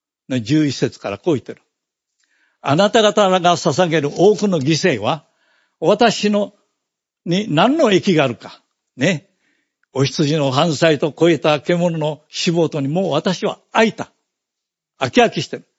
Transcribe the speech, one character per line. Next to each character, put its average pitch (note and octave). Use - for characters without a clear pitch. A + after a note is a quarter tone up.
の B2+
十 D3
一 B2+
節 -
か A2
ら G2+
こ F3
う -
言 A#2
っ -
て -
る。 -
「あ C#3+
な G3+
た A3+
方 G#3
が F#3
捧 E3+
げ D#3
る C#3+
多 G3
く G#3
の F3+
犠 C#3+
牲 D3
は、 C#3+
私 G#3
の、 G3+
に F#3+
何 G#3
の C#4+
益 F3+
が D3+
あ C3
る A#2
か。」 -
ね。 D#3
「お C3
羊 D3+
の C#3+
犯 D3+
罪 D#3
と D#3+
肥 E3
え C#3+
た D3+
獣 F3
の D3+
脂 E3+
肪 D3
と D#3
に C3+
も F3+
う -
私 F3
は -
飽 A3+
い G3+
た。」 -
飽 C3+
き A#3+
飽 G#3+
き E3
し -
て C3
る。 -